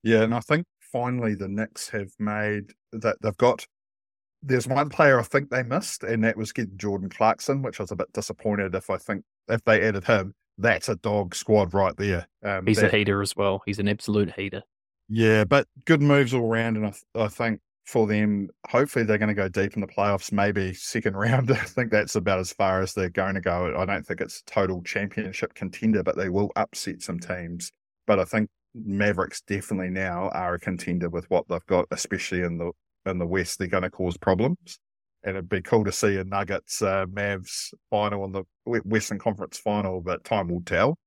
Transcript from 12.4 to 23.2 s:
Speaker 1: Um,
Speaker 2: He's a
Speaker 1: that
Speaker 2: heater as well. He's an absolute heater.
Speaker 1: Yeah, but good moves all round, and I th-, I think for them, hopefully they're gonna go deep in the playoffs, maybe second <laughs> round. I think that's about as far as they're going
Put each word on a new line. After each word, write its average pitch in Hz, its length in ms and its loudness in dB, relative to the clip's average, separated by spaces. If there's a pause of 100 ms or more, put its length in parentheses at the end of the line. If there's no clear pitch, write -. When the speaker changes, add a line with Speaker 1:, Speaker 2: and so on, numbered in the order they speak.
Speaker 1:
Um, 95 220 -2
Speaker 2:
He's 107 120 4
a 104 40 6
Speaker 1:
that 98 120 4
Speaker 2:
heater 101 280 2
as 98 140 -4
well. 98 300 0
He's 101 120 -4
an 101 100 0
absolute 101 480 0
heater. 98 260 -8 (460)
Speaker 1:
Yeah, 110 360 6
but 143 220 4 (180)
good 156 180 4
moves 143 320 6
all 120 140 2
round, 113 280 0
and 107 100 -2
I 101 40 -2
th-, - 140 -16 (100)
I 110 140 0
think 113 320 -2 (260)
for 113 200 2
them, 104 420 2 (200)
hopefully 123 360 2
they're 107 140 2
gonna 107 160 2
go 98 140 0
deep 98 260 -2
in 107 60 -4
the 98 60 -4
playoffs, 101 460 0
maybe 98 420 2
second 107 400 -4
<laughs> 98 40 -8
round. 120 320 2
I - 60 6
think - 340 -4
that's 104 260 2
about 98 240 2
as 92 120 -4
far 95 300 2
as 95 120 -4
they're 95 160 0
going 98 240 -2